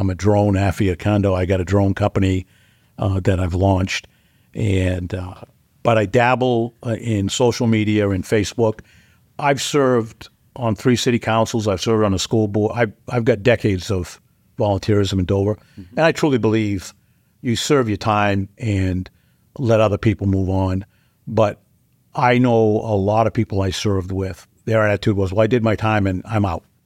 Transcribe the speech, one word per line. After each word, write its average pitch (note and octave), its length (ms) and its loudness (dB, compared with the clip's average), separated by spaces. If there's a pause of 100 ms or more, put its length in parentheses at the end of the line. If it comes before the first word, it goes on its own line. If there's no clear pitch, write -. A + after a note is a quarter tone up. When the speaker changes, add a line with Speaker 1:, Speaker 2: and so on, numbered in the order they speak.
Speaker 1:
I'm G2 80 0
a F#2 60 -2
drone G#2 400 2
aficionado. G2 840 0
I F#2 80 -2
got F#2 160 0
a F2+ 40 -4
drone G2 280 2
company, F#2+ 540 0 (500)
uh, F#2+ 240 -2
that F2+ 180 0
I've F2+ 160 -2
launched, F#2 540 0 (460)
and, F#2 600 -2
uh, F#2 200 -10 (480)
but A#2 160 2
I G#2 80 2
dabble, A#2+ 680 0 (120)
uh, A2+ 120 -2
in G#2 300 -2
social B2 380 0
media G#2+ 420 2
and F#2 160 -2
Facebook. A2 560 0 (580)
I've C#3+ 220 0
served B2+ 680 0 (280)
on A2+ 180 -2
three B2 220 2
city A#2+ 220 0
councils. A2 500 -2
I've F#2+ 140 -2
served A2 200 2
on G2 120 2
a F2+ 40 0
school G#2+ 300 0
board. G#2 260 0
I've, A#2 180 -4 (160)
I've B2 180 -4
got A2 160 0
decades G#2+ 480 0
of F2+ 300 -6 (380)
volunteerism G2+ 600 0
in F2+ 80 0
Dover, G2 280 0 (240)
Speaker 2:
Mm-hmm. F#2 200 -10
Speaker 1:
and - 80 0
I E3 60 2
truly D3 260 0
believe G#2+ 560 -2 (480)
you A#2 140 -2
serve C3 320 2
your G2+ 100 -2
time G#2 580 0
and F#2+ 520 -2 (520)
let A2+ 200 2
other G2+ 180 2
people G#2 300 0
move F#2+ 200 0
on. F#2+ 360 -2 (420)
But G#2+ 340 0 (540)
I B2 240 2
know A2+ 440 4
a A2 140 -2
lot G#2 300 2
of G#2 60 -2
people G#2 300 -2
I G2 80 -2
served F#2+ 420 -2
with, F#2+ 340 -6 (200)
their A2 200 2
attitude G#2 300 0
was, F#2+ 160 0
"Well, G#2 100 2
I A2+ 60 4
did A#2 160 2
my A2 120 2
time G#2+ 300 0
and F#2 180 -2
I'm G#2+ 200 -2
out." F2 200 -4 (220)